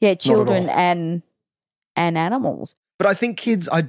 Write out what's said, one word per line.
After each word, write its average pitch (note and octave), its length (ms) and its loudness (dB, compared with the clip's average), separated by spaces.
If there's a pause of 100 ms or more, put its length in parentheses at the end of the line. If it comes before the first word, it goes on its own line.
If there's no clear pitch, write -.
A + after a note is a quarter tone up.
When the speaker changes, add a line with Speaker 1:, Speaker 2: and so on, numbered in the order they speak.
Speaker 1:
yeah, G#3 100 4
Speaker 2:
Not - 20 4
at - 180 -2
all. A#3 60 6
Speaker 1:
children F#3+ 320 2
and, F3 540 0 (760)
and E3 200 0
animals. E3+ 600 -4 (220)
Speaker 2:
But G3 100 2
I G3 40 4
think A#3 240 -2
kids, G3+ 340 -2
I, D#3+ 180 2